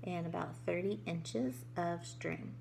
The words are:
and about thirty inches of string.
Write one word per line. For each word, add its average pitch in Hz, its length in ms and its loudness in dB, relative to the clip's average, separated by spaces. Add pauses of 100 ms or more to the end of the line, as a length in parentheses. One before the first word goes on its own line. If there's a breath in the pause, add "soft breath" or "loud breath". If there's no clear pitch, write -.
and 175 220 0
about 165 300 0 (100)
thirty 180 400 2
inches 220 600 0 (100)
of 170 300 2
string. - 560 -4